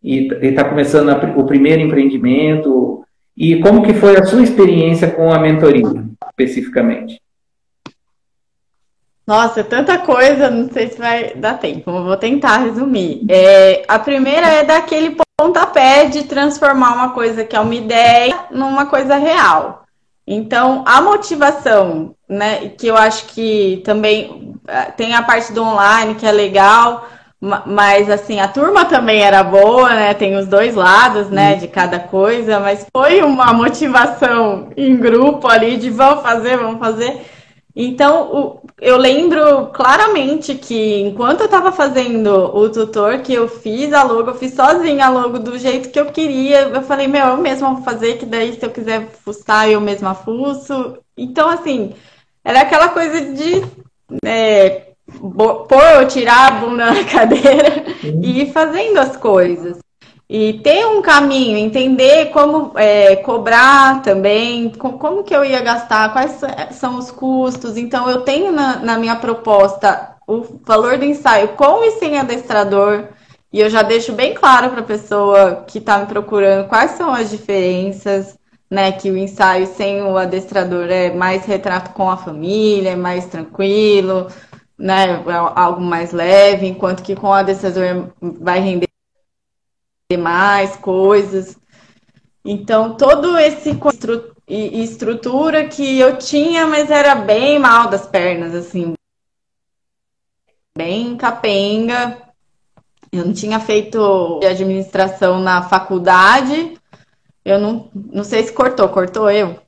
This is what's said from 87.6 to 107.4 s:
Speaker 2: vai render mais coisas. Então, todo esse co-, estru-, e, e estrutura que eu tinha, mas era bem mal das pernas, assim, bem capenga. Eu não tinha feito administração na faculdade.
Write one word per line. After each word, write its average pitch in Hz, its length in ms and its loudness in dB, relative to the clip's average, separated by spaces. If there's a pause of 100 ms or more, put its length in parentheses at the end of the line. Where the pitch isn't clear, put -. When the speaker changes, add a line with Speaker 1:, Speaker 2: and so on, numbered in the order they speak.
Speaker 2:
vai 175 400 -6
render 180 260 -4 (1300)
mais 196 580 -2
coisas. 190 800 -2 (880)
Então, 220 520 -4
todo 311 420 2
esse 302 360 0
co-, - 160 -2
estru-, 233 420 -8 (160)
e, 214 300 -8
e 226 60 -4
estrutura 262 800 -4
que 269 320 -4
eu 262 200 4
tinha, 320 480 -2
mas 302 240 -2
era 285 240 4
bem 233 440 0
mal 233 300 2
das 196 180 -6
pernas, 170 480 -4
assim, 170 400 -8 (1800)
bem 233 400 -8
capenga. 233 1040 -4 (920)
Eu 175 120 -6
não 185 80 -4
tinha 214 260 -6
feito 208 840 -2
administração 190 960 -2
na 185 220 0
faculdade. 196 1120 0 (720)